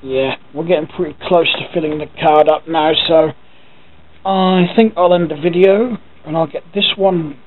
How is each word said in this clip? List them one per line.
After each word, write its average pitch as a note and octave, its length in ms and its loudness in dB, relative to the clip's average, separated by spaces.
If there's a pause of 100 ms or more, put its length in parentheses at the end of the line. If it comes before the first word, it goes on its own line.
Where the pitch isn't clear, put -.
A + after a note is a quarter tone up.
Yeah, C3+ 340 -4 (180)
we're D#3 120 -6
getting D#3+ 200 0
pretty - 280 -8 (140)
close E3+ 240 2
to - 220 -8
filling D3+ 240 -4
the D3+ 80 -10 (180)
card D3+ 240 4
up D#3 180 0
now, D#3+ 260 0 (140)
so D#3+ 260 2 (920)
I F#3+ 400 2 (100)
think A3 220 2
I'll F3 160 4
end F3 180 0
the D3+ 60 -8
video, F#3+ 640 2 (260)
and D#3 140 -6
I'll E3 80 0
get D3+ 160 -12 (120)
this G3+ 220 -2
one E3+ 500 -2